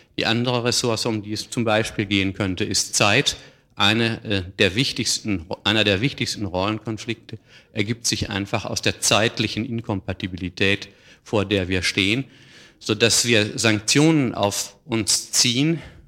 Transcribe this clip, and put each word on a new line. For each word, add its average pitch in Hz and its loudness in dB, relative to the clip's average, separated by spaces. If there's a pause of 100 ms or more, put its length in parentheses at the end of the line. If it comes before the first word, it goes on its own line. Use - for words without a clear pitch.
(160)
Die - -2
andere 117 0
Ressource, 120 0
um 110 -2
die 104 -10
es - -8
zum 120 -4
Beispiel 110 0
gehen 95 0
könnte, 95 -2
ist - -2
Zeit. 113 4 (400)
Eine, 110 2
äh, 101 -2 (160)
der 95 4
wichtigsten, 107 -2 (160)
einer 107 4
der 98 4
wichtigsten 117 -4
Rollenkonflikte 107 -4 (340)
ergibt 113 -4
sich - -2
einfach 101 -2
aus 110 -6
der - -2
zeitlichen 110 0
Inkompatibilität, 98 -4 (340)
vor 104 -2
der 95 0
wir 92 0
stehen, 104 2 (560)
sodass 110 2
wir 107 2
Sanktionen 120 2
auf - -2
uns - -2
ziehen, 139 2 (280)